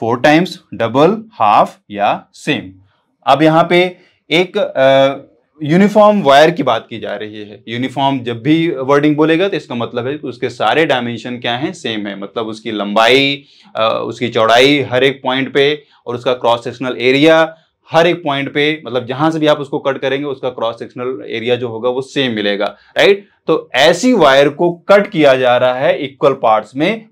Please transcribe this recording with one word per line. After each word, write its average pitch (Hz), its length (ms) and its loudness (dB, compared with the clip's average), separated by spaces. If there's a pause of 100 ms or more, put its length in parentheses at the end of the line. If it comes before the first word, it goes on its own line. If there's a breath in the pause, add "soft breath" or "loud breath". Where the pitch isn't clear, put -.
four 120 220 -2
times, 160 240 4 (340)
double, 143 340 2 (260)
half 120 260 4 (220)
या 107 420 -4
सेम। 98 400 -8 (540)
अब 139 160 4
यहाँ 160 280 4
पे 180 260 0 (340 soft breath)
एक, 185 280 -2
अ, 135 580 2 (460)
यूनिफॉर्म 202 600 4
वायर 143 280 6
की 165 120 -6
बात 113 280 -2
की 113 80 -12
जा 101 160 -8
रही 107 220 -12
है। 104 320 -18
यूनिफॉर्म 131 520 -4
जब 113 220 -8
भी 165 280 2
वर्डिंग 143 460 0
बोलेगा 160 320 0
तो 175 80 -6
इसका 139 180 -10
मतलब 117 320 -6
है 147 120 -6
कि 147 100 -12
उसके 120 200 -8
सारे 120 380 0
डायमेंशन 123 500 -6
क्या 120 200 -6
हैं? 165 160 -6
सेम 110 340 -8
है, 98 140 -12
मतलब 110 260 -8
उसकी 110 240 -10
लंबाई, 117 760 0 (320 soft breath)
अ, 113 300 -2
उसकी 120 220 -6
चौड़ाई 123 520 4
हर 123 240 -2
एक 139 180 0
पॉइंट 131 320 -4
पे 147 280 0 (240 soft breath)
और 120 80 -8
उसका 123 180 -4
क्रॉस 120 320 0
सेक्शनल 127 340 -8
एरिया 156 580 2 (360 soft breath)
हर 170 140 4
एक 170 180 -2
पॉइंट 139 300 -6
पे, 151 320 -2
मतलब 117 200 -4
जहां 139 240 -2
से 160 80 -6
भी 151 80 0
आप 147 120 2
उसको 143 200 -8
कट 135 200 -4
करेंगे 139 260 -4
उसका 135 240 -8
क्रॉस 117 300 -6
सेक्शनल 123 500 -10
एरिया 117 280 -2
जो 120 120 -6
होगा 113 220 -4
वो 131 120 -4
सेम 131 300 -4
मिलेगा, 101 320 -2 (340 soft breath)
राइट? 196 300 2 (180 soft breath)
तो - 280 -2
ऐसी 170 380 2
वायर 143 360 4
को 175 240 -2
कट 196 380 0
किया 143 240 4
जा 127 220 2
रहा 127 180 2
है 135 240 0
इक्वल 135 340 -2
पार्ट्स 139 440 0
में। 202 360 -4